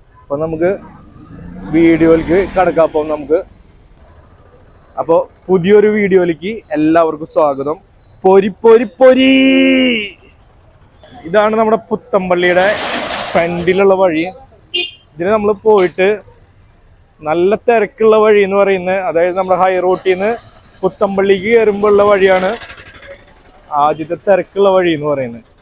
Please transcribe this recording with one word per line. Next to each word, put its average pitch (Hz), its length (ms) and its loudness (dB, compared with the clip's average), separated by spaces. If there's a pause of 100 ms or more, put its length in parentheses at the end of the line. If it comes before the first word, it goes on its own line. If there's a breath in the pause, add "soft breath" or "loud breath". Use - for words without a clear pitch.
(220)
അപ്പൊ 143 200 -10
നമുക്ക് 160 280 -4 (1040)
വീഡിയോയിലേക്ക് 165 640 2 (160)
കടക്കാം. 170 320 2
അപ്പം 156 260 -4
നമുക്ക് 151 240 -2 (1600)
അപ്പൊ 160 140 0 (320)
പുതിയൊരു 196 480 4
വീഡിയോയിലേക്ക് 180 560 -2 (260)
എല്ലാവർക്കും 160 580 0
സ്വാഗതം. 147 420 -2 (460)
പൊരി, 190 280 2 (140)
പൊരി, 226 220 4 (120)
പൊരി. 262 320 4 (2000)
ഇതാണ് 214 320 0
നമ്മുടെ 220 180 0 (100)
പുത്തമ്പള്ളിയുടെ 180 760 0 (640)
ഫ്രണ്ടിലുള്ള 180 720 0
വഴി. 165 220 -2 (880)
ഇതിന് 170 240 -4
നമ്മള് 208 180 -2 (100)
പോയിട്ട് 190 440 2 (1200)
നല്ല 175 200 0 (160)
തിരക്കുള്ള 220 500 2 (100)
വഴി 208 200 4
എന്ന് 196 180 -2
പറയുന്നത്, 190 460 -2
അതായത് 175 320 0
നമ്മുടെ 185 220 0
ഹൈ 190 100 0 (140)
റോട്ടിൽ 185 260 0
നിന്ന് 202 180 -4 (500)
പുത്തമ്പള്ളിക്ക് 196 720 -2
കയറുമ്പോ 208 380 2
ഉള്ള 202 180 4
വഴിയാണ് 190 400 2 (1300)
ആദ്യത്തെ 156 360 -4 (100)
തിരക്കുള്ള 196 500 0
വഴി 180 200 0
എന്ന് 147 140 -8
പറയുന്നത്. 120 320 -6 (200)